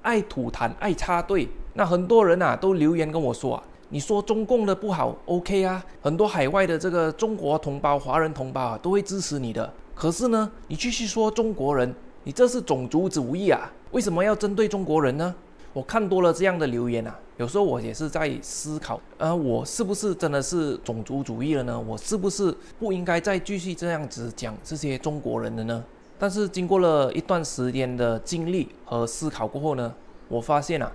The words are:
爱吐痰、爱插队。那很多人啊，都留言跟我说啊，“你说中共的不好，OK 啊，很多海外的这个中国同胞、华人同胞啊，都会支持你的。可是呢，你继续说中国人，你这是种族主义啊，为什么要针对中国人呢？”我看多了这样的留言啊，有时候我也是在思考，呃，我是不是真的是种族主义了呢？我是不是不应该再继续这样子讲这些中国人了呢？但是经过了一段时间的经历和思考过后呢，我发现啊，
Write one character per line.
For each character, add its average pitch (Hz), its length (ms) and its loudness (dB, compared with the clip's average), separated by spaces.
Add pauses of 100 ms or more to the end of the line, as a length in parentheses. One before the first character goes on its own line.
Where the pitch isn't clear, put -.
爱 226 200 2
吐 123 280 -4
痰、 - 200 -2 (100)
爱 202 140 0
插 175 280 0
队。 175 240 2 (280)
那 202 120 2
很 180 220 2
多 220 180 8
人 175 160 6
啊， 131 140 4
都 190 160 2
留 165 240 4
言 156 160 0
跟 160 80 0
我 131 120 2
说 123 220 -2
啊 120 80 -8 (280)
，“你 143 100 -4
说 202 200 0
中 220 240 0
共 226 220 2
的 190 80 4
不 202 160 -6
好， 131 260 0 (100)
OK 180 380 0
啊， 185 200 -2 (180)
很 151 140 0
多 208 100 4
海 180 220 2
外 190 180 4
的 170 100 0
这 170 140 0
个 165 220 2
中 220 240 -2
国 156 200 0
同 151 220 -4
胞、 143 180 2
华 135 220 0
人 156 160 2
同 131 180 -6
胞 135 80 -4
啊， 117 220 -2
都 180 80 0
会 202 100 4
支 196 200 -4
持 147 180 -4
你 120 140 -4
的。 110 200 -4 (220)
可 156 160 0
是 226 180 0
呢， 220 220 2 (160)
你 - 80 -8
继 240 160 -4
续 226 160 -2
说 214 240 2
中 220 240 0
国 143 220 2
人， 127 180 2 (300)
你 139 80 -8
这 247 160 6
是 247 120 0
种 127 280 -2
族 175 200 2
主 143 280 -2
义 190 120 0
啊， 135 220 2 (220)
为 247 80 2
什 202 120 0
么 175 120 2
要 214 100 4
针 208 220 -2
对 220 100 4
中 196 180 -2
国 156 160 4
人 135 160 2
呢？” 170 160 -2 (400)
我 135 100 -6
看 220 260 0
多 185 140 4
了 170 100 6
这 175 140 2
样 180 120 2
的 156 100 2
留 120 200 0
言 117 180 0
啊， 107 80 -10 (220)
有 120 100 -4
时 127 120 0
候 202 40 4
我 135 160 2
也 113 140 -6
是 151 160 -6
在 156 320 -2
思 - 380 -8
考， 123 200 -8 (200)
呃， 165 180 0
我 123 260 0
是 - 220 -4
不 190 100 -2
是 196 200 -2
真 151 180 -2
的 143 80 2
是 147 380 0
种 113 260 -6
族 139 180 -4
主 117 200 -6
义 151 120 0
了 135 100 0
呢？ 117 140 -4
我 110 200 -6
是 202 180 -4
不 190 140 0
是 190 240 0 (240)
不 208 160 -2
应 180 100 -4
该 170 160 2
再 190 180 0
继 196 200 -4
续 180 160 -6
这 170 160 -4
样 151 180 -4
子 117 260 -8
讲 110 300 -8
这 - 100 -10
些 143 220 -4
中 151 240 -4
国 120 180 -4
人 113 160 -4
了 113 100 -4
呢？ 113 200 -4 (340)
但 196 120 0
是 202 180 0
经 180 180 -4
过 190 120 4
了 156 340 6
一 - 80 -2
段 170 240 0
时 127 260 -2
间 127 240 -2
的 120 260 0
经 165 300 -4
历 180 160 0 (200)
和 120 200 -2
思 156 220 -4
考 117 180 -4
过 123 140 -6
后 147 140 0
呢， 120 200 -4 (340)
我 117 120 -2
发 147 180 2
现 143 240 -2
啊， 117 120 -6